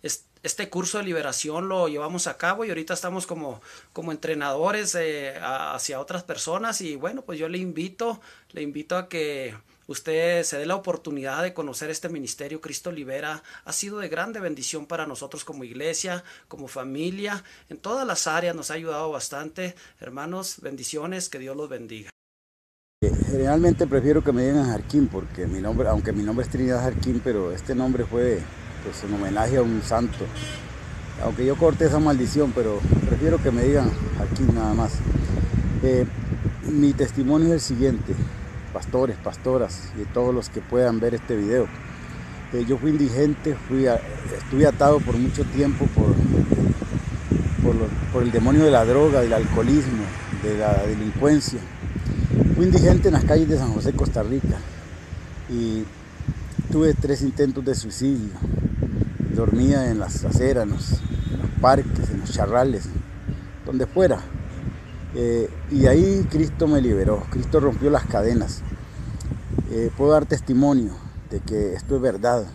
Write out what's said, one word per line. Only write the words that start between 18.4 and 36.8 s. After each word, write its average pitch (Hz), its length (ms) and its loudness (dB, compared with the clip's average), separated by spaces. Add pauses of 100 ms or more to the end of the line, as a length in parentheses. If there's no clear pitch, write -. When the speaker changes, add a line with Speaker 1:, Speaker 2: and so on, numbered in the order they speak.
Speaker 1:
nos 151 160 -10
ha 156 40 -6
ayudado 160 360 -6
bastante. 156 640 -10 (240)
Hermanos, 160 640 -12
bendiciones, 151 680 -10
que 139 120 -12
Dios 135 160 -12
los 151 120 -10
bendiga. 110 400 -14 (960)
Speaker 2:
Eh, 107 80 2 (160)
generalmente 147 600 2
prefiero 139 340 4
que 147 80 2
me 123 140 2
digan 135 260 2
Jarquín, 123 380 2
porque 90 400 -6
mi 95 120 -4
nombre, 110 280 0
aunque 107 240 0
mi 104 100 -2
nombre 117 220 -2
es - 80 -8
Trinidad 127 320 0
Jarquín, 123 400 0
pero 101 260 0
este 92 240 -6
nombre 127 300 0
fue 117 340 0 (460)
pues, 101 200 -10
en 101 100 -4
homenaje 104 420 0
a 127 60 4
un 113 200 0
santo. 113 420 -2 (1000)
Aunque 113 220 -2
yo 135 120 2
corté 160 300 4
esa 151 120 4
maldición, 143 560 2
pero 110 240 0 (280)
prefiero 160 360 2
que 139 80 2
me 120 120 0
digan 139 280 4 (260)
Jarquín 117 380 2
nada 110 200 0
más. 110 180 0 (880)
Eh, 127 240 4 (640)
mi 147 220 6